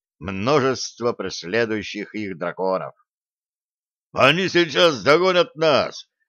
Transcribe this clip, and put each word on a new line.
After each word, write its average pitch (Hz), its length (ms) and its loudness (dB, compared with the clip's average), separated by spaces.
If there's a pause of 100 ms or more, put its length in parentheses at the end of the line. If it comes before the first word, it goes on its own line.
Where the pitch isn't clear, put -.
(200)
множество 117 920 -2
преследующих 104 1000 -6
их 98 240 -8
драконов. 87 560 -4 (1200)
«Они 160 360 4
сейчас 165 520 2
догонят 175 540 2
нас 143 500 0 (240)